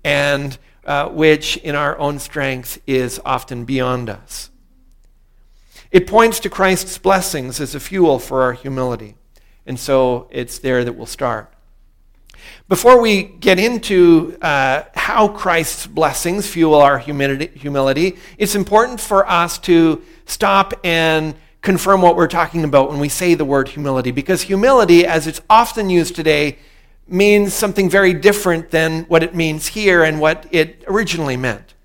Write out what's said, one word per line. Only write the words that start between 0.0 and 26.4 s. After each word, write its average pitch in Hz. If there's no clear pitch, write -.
and, 143
uh, 143
which 156
in 147
our 147
own 147
strength 135
is 127
often 123
beyond 127
us. -
It 180
points 220
to 190
Christ's 190
blessings 156
as 139
a 143
fuel 165
for 131
our 123
humility, 123
and 127
so 127
it's 127
there 127
that 120
we'll 117
start. 113
Before 233
we 208
get -
into, 185
uh, 139
how -
Christ's 170
blessings 170
fuel 160
our 139
humility, 139
humility, 139
it's 196
important 214
for 196
us 170
to 165
stop 196
and 160
confirm 190
what 170
we're 175
talking 165
about 139
when 147
we 143
say 175
the 151
word 135
humility, 131
because 143
humility, 196
as 160
it's -
often 220
used 175
today, 151